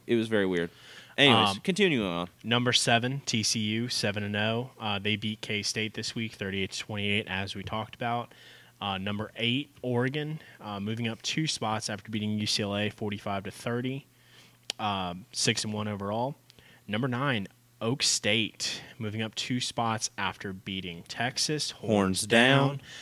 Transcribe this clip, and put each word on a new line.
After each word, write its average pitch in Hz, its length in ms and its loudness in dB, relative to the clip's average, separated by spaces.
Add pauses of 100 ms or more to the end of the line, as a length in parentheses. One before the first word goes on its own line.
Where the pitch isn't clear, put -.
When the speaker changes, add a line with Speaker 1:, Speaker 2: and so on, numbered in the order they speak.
Speaker 1:
it 117 80 4
was 113 140 4
very 101 160 4
weird. 87 240 2 (480)
Anyways, 113 320 8
Speaker 2:
Um, 98 140 -2
Speaker 1:
continuing 175 460 4
on. 87 200 -2 (140)
Speaker 2:
number 120 300 2
seven, 123 520 2
T 110 180 0
C - 160 0
U, 110 300 0
seven 104 340 0
and 104 120 -2
oh. 113 440 0
Uh, 104 180 -2
they 107 200 0
beat 107 240 -4
K-State 107 520 -4
this - 220 -6
week, 113 180 -4
thirty-eight 98 380 -4
to - 80 -8
twenty-eight, 104 500 -2
as 95 240 -4
we 101 100 -10
talked 110 300 -6
about. 120 400 -4 (480)
Uh, 98 160 -4
number 104 380 -4
eight, 120 480 -2
Oregon, 135 560 -2 (220)
uh, 101 180 -6
moving 110 280 -2
up 113 140 -6
two - 240 -2
spots 110 440 -2
after 104 200 -8
beating 107 300 -2
U 107 80 -2
C - 160 0
L 101 120 -2
A 104 140 0
forty-five 101 540 -4
to 98 80 -8
thirty. 127 560 -4 (720)
Um, 92 540 -4
six - 320 0
and 110 80 -6
one 107 160 -4
overall. 107 460 -2 (520)
Number 110 220 0
nine, 123 380 0 (340)
Oak 117 200 0
State, - 800 0 (160)
moving 110 240 -4
up 110 140 -4
two 123 240 -2
spots 113 580 -2
after 98 360 -4
beating 92 540 -8
Texas. 131 640 -2
Speaker 1:
Horns 107 200 -2
Speaker 2:
Horns 95 340 6
down. 131 440 8
Speaker 1:
down. 139 120 -6 (200)